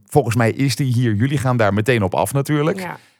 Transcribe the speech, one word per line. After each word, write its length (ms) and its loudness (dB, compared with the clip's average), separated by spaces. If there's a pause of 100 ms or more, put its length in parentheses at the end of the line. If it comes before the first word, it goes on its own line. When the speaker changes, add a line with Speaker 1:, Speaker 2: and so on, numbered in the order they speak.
Speaker 1:
volgens 300 0
mij 160 2
is 240 -2
die 160 0
hier." 220 2
Jullie 240 0
gaan 180 0
daar 180 2
meteen 280 2
op 120 -2
af 180 0
natuurlijk. 480 -2
Speaker 2:
Ja. 180 -10 (220)